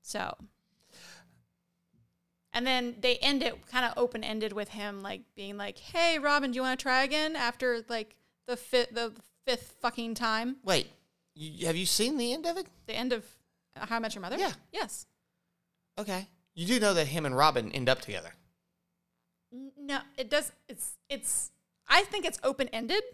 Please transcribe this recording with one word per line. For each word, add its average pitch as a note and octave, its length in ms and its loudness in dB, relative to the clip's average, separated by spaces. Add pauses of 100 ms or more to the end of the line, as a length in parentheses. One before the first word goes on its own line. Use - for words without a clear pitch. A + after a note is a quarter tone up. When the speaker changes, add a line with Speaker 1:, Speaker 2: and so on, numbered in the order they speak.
Speaker 1:
So. - 340 -6 (2250)
And A#3+ 140 0
then B3 340 0
they B3 180 4
end C#4 240 4
it - 280 -4
kinda B3 260 0
open-ended A3 560 -2
with G#3 180 -6
him, G#3 320 -8
like, G3 200 -10 (120)
being G3+ 220 -12
like, G3+ 220 -8
"Hey, E4 400 2
Robin, C#4+ 320 4
do A#3+ 60 -2
you B3+ 60 0
wanna B3+ 140 2
try C4 280 4
again D4+ 320 0
after, A#3+ 520 0
like, A3 280 -6 (300)
the B3 100 -4
fi-, A#3+ 340 2
the A3+ 220 -4 (340)
fifth B3 340 -4
fucking A#3 340 -2
time?" A#3 500 0
Speaker 2:
Wait, F3+ 240 4 (460)
you, D#3+ 320 -8
have E3 100 2
you F3+ 100 0
seen B3 320 2
the A#3+ 140 0
end D#4 140 -4
of E4+ 120 -2
it? F#4 80 -8 (200)
Speaker 1:
The A3+ 80 -8
end B3 180 -2
of A3 120 -2 (520)
How A3+ 200 -6
I - 40 -2
Met A3 140 -4
Your G3 80 -10
Mother? G3+ 140 -4
Speaker 2:
Yeah. F#4 160 0 (200)
Speaker 1:
Yes. - 340 -6 (920)
Speaker 2:
Okay. G3 300 -4 (280)
You E3+ 120 -4
do A#3 140 4
know G#3 120 6
that D#3+ 140 4
him D3+ 180 -2
and B2+ 120 0
Robin C3 360 6
end B2+ 160 2
up C3 120 4
together. F#2+ 340 -10 (1160)
Speaker 1:
N-, C4+ 260 -14
no, C#4 220 -4 (180)
it B3 100 -6
does, D4 220 0 (180)
it's, - 300 -10 (100)
it's, - 440 -4 (360)
I F4+ 160 8
think G4+ 220 -4
it's - 160 -4
open-ended. C4 600 -2 (120)